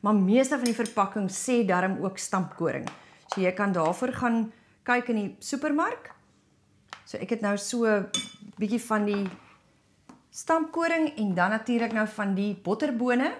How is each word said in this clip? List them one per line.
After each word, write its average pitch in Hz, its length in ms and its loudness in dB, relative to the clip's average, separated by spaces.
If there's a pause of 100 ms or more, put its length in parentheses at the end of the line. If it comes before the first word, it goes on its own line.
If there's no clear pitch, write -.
maar 208 160 4
meeste 254 400 4
van 247 80 -2
die 233 120 2
verpakking 202 560 -2
sê 240 360 2
darm 185 320 2
ook 190 160 -4
stampkoring. 156 720 -4 (460)
So 196 80 -2
jy 180 160 2
kan 196 160 2
daarvoor 180 440 2
gaan 233 220 2 (480)
kyk 240 260 2
in 220 80 2
die 196 80 -4 (100)
supermark. 311 720 -2 (960)
So - 160 -10
ek 220 160 -2
het 220 80 -4
nou 202 160 2
so 233 240 0 (720)
bietjie 214 240 0
van 214 240 0
die 202 200 0 (1040)
stampkoring 330 880 0
en 208 180 0
dan 185 160 2
natuurlik 226 400 0
nou 214 160 0
van 202 280 -2
die 202 160 0 (100)
botterbone 247 760 0